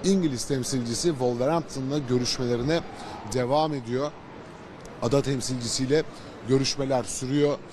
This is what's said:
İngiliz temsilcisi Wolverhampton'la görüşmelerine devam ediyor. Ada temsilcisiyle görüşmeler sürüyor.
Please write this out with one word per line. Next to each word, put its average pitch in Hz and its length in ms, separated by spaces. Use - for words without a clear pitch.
İngiliz 175 420
temsilcisi 127 640
Wolverhampton'la 135 880
görüşmelerine 123 800
devam 143 400
ediyor. 131 380
Ada 120 200
temsilcisiyle 131 840
görüşmeler 131 560
sürüyor. 143 540